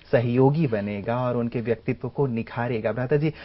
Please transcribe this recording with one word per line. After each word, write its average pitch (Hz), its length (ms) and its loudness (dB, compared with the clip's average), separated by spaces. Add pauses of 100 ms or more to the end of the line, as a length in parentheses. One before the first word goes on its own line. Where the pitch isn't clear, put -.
(120)
सहयोगी 131 540 4
बनेगा 104 540 -2
और 123 160 -2
उनके 120 240 -2
व्यक्तित्व 117 480 -4
को 139 180 -2
निखारेगा। 117 640 -4
भ्राता 127 240 0
जी, 151 160 0 (120)